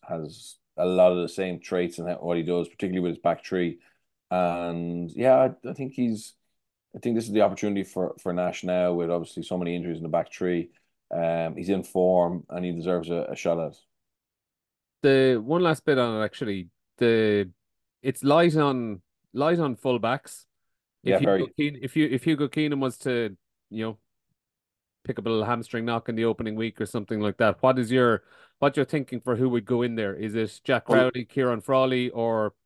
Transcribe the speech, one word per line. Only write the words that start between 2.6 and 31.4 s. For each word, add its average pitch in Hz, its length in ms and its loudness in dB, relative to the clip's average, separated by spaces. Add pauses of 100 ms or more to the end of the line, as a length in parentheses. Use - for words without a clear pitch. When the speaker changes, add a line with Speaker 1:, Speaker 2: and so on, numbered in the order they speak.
Speaker 1:
particularly 92 320 -4
with 87 120 0
his 80 100 -8
back 85 240 0
three. 87 340 -2 (500)
And 85 840 -4
yeah, 127 240 4 (300)
I, 127 40 -10
I - 40 -10
think 135 200 -10
he's, 113 400 -4 (600)
I - 60 -14
think 120 160 -2
this 113 100 -2
is 110 60 -10
the 104 120 4
opportunity 98 400 0
for, 92 360 -6
for 90 140 -4
Nash 90 320 -4
now, 90 260 0
with 85 180 -2
obviously 85 340 -4
so 90 140 -6
many 87 180 -4
injuries 85 220 -6
in 80 60 -10
the 82 60 -6
back 80 240 -2
three. 87 380 -2 (440)
Um, 82 400 -2
he's 87 140 -8
in 95 140 0
form 90 640 2
and 90 160 -6
he 87 80 -4
deserves 85 360 -2
a, 85 200 -4
a - 80 -8
shot 85 220 -2
at 78 120 -6
it. - 60 -20 (1300)
Speaker 2:
The 131 380 6
one 156 200 0
last 160 240 0
bit 139 120 4
on 117 220 2
it, 107 60 0
actually, 98 420 -6 (300)
the, 110 520 4 (520)
it's 131 200 -4
light 156 360 4
on, 123 440 0 (300)
light 160 280 2
on 139 180 -2
fullbacks. 123 640 -2 (600)
If 92 80 -2
Speaker 1:
Yeah, 95 80 4
Speaker 2:
Hugo 101 120 4
Speaker 1:
very. 95 240 0
Speaker 2:
Keen-, 147 260 -4
if 135 140 -8
you, 151 160 4
if 127 140 -2
Hugo 147 240 0
Keenan 147 320 -2
was 131 180 -2
to, 120 380 -2 (320)
you 110 160 -6
know, 110 120 -8 (1080)
pick 123 140 -6
up 101 80 -6
a - 20 -2
little 110 160 0
hamstring 117 400 -4
knock 117 240 -4
in 113 60 -4
the 113 100 0
opening 110 300 -2
week 110 260 -6
or 104 60 -4
something 107 320 -6
like 104 180 -2
that, 107 240 2
what 131 160 4
is 117 140 -2
your, 123 320 4 (340)
what 139 180 2
you're 139 100 0
thinking 127 360 -6
for 123 140 -2
who 127 140 2
would 120 160 -2
go 120 180 0
in 117 100 -2
there? 107 220 -4
Is 104 180 -6
it 110 300 -4
Jack 127 260 -2
Speaker 1:
Well 127 220 4
Speaker 2:
Crowley, 123 140 -8
Kieran 123 360 0